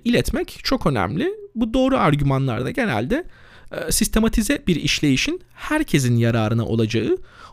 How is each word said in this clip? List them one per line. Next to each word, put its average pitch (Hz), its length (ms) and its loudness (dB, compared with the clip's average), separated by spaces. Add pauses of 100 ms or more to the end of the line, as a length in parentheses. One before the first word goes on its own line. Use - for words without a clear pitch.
iletmek - 580 0
çok - 240 -2
önemli. 139 460 0 (220)
Bu 226 200 -2
doğru 262 220 2
argümanlar 135 680 2
da 127 60 -4
genelde, 180 540 -2 (480)
e, - 200 -6
sistematize 226 760 2
bir 175 100 2
işleyişin 151 640 0 (140)
herkesin 147 640 0
yararına 113 500 2
olacağı, 113 520 0 (340)